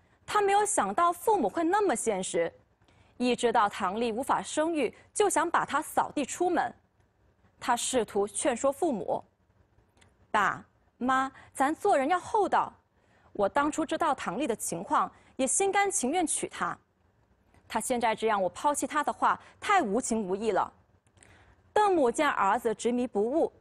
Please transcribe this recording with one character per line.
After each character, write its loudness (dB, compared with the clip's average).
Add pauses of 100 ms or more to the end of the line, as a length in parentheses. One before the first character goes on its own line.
(260)
他 0
没 2
有 4
想 0
到 4
父 0
母 0
会 -2
那 2
么 2
现 -2
实， -2 (680)
一 0
知 0
道 4
唐 -4
丽 0
无 -4
法 0
生 -2
育， 0 (220)
就 2
想 0
把 0
她 -2
扫 -2
地 -2
出 -2
门。 0 (840)
他 0
试 -2
图 -2
劝 -2
说 0
父 -2
母 -4 (1080)
：“爸 2 (320)
妈， 0 (220)
咱 2
做 2
人 2
要 2
厚 0
道。 0 (600)
我 2
当 2
初 -2
知 -2
道 0
唐 -6
丽 -2
的 -2
情 -6
况， 0 (240)
也 -2
心 0
甘 2
情 -2
愿 0
娶 -4
她。 -6 (920)
她 -4
现 -2
在 2
这 -4
样， 2
我 0
抛 0
弃 -4
她 -2
的 -2
话， 0 (200)
太 2
无 0
情 -2
无 -2
义 -2
了。” 0 (1000)
邓 4
母 4
见 0
儿 2
子 -2
执 -2
迷 -2
不 -2
悟， 0